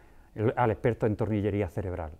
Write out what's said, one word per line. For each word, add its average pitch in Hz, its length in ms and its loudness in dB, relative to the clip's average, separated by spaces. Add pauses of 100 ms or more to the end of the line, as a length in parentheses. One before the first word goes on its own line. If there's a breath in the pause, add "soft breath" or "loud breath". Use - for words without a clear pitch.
(340 soft breath)
el, 110 220 2
al 123 140 4
experto 113 360 0
en 107 100 0
tornillería 101 520 0
cerebral, 87 520 -6